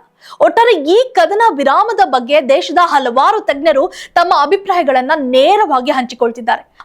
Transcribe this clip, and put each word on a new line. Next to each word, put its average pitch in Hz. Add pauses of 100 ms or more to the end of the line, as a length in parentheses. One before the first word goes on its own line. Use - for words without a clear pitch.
(400)
ಒಟ್ಟಾರೆ 440
ಈ 359
ಕದನ 349 (100)
ವಿರಾಮದ 302
ಬಗ್ಗೆ 262
ದೇಶದ 320
ಹಲವಾರು 285
ತಜ್ಞರು 302 (240)
ತಮ್ಮ 349
ಅಭಿಪ್ರಾಯಗಳನ್ನ 294
ನೇರವಾಗಿ 285
ಹಂಚಿಕೊಳ್ತಿದ್ದಾರೆ. 233